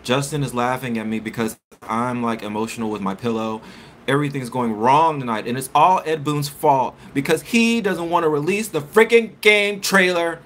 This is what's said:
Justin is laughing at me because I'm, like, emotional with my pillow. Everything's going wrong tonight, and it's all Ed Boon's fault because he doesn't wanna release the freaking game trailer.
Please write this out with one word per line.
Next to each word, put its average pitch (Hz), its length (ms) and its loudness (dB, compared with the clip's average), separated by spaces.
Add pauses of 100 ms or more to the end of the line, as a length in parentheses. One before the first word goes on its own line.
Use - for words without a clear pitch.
Justin 139 400 -2
is 120 100 -6
laughing 123 440 -4
at 110 100 -6
me 110 120 -4
because 110 380 -6 (260)
I'm, 120 380 -4
like, 117 220 -4
emotional 110 460 -6
with 107 120 -6
my 98 140 -4
pillow. 110 460 -6 (440)
Everything's 139 440 -2
going 120 240 -4
wrong 143 460 2
tonight, 113 280 -4
and 120 100 -4
it's 135 160 -8
all 180 320 4
Ed 156 200 -4
Boon's 147 240 -2
fault 135 460 0 (180)
because 143 280 0
he 233 380 2
doesn't 175 300 -2
wanna 170 180 2
release 160 400 0
the 156 140 -4
freaking 226 580 4
game 208 400 4
trailer. 180 680 2